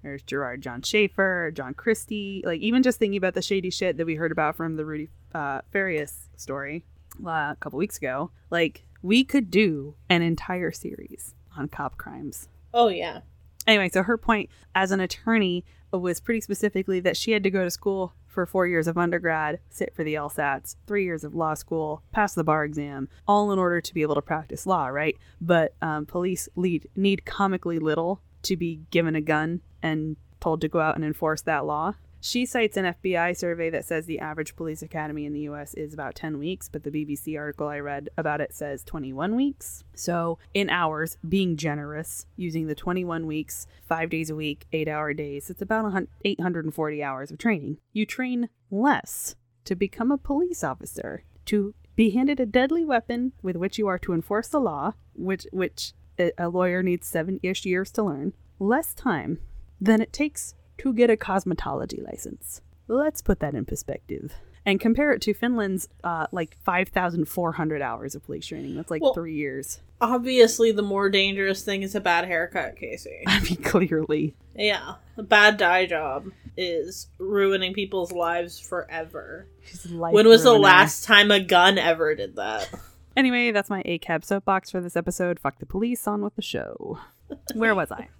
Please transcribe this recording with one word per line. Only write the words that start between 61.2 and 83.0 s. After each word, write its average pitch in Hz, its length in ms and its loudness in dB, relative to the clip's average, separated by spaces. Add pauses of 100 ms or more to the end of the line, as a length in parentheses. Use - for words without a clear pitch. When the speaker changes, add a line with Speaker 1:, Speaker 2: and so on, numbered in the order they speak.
Speaker 1:
license. - 560 -14 (280)
Let's 285 340 0
put - 180 2
that 147 140 -4
in 120 100 -4
perspective - 680 -10 (320)
and 196 140 2
compare 233 320 4
it - 100 0
to 214 120 0
Finland's, 208 540 -2 (140)
uh, 165 300 -4
like, 170 320 -6
five 185 240 2
thousand 170 380 0
four 175 260 -2
hundred 156 280 -2
hours 120 360 -6
of - 80 -16
police 160 220 -10
training. 139 280 -10
That's, 156 160 -10
like, 160 100 0
Speaker 2:
Well, 285 140 4
Speaker 1:
three 165 200 -6
years. 139 460 -6 (200)
Speaker 2:
obviously, 240 720 6
the 208 100 2
more 196 280 2
dangerous 196 520 2
thing 196 200 -4
is 196 120 -6
a 202 60 0
bad 175 240 2
haircut, 175 520 -2
Casey. - 480 -12
Speaker 1:
<laughs> - 20 -2
I 196 160 4
mean, 175 140 0
clearly. 156 800 0 (220)
Speaker 2:
Yeah. 202 380 -2 (220)
A 220 60 -10
bad 208 360 8
dye 185 280 4
job 156 400 -4 (300)
is 170 520 -4 (100)
ruining 196 540 2
people's 190 400 -2
lives 170 460 -2
forever. 160 880 -10 (140)
Speaker 1:
His - 300 -16
life 170 240 0
Speaker 2:
When 214 120 10
was 226 160 12
the 247 80 10
Speaker 1:
ruiner. 208 140 10
Speaker 2:
last 190 400 10
time 208 260 8
a 196 100 6
gun 185 380 8
ever 160 360 2
did 101 220 -8
that? 104 380 -4
<laughs> - 60 -16 (360)